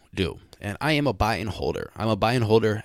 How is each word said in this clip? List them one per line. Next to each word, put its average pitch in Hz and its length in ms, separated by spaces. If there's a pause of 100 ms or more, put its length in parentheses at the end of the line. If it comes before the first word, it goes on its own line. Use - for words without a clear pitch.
(140)
do. - 240 (220)
And 101 200
I 151 120
am 147 140
a 120 60
buy 104 240
and 101 140
holder. 82 460
I'm 110 120
a 107 80
buy 110 180
and 120 100
holder. 107 400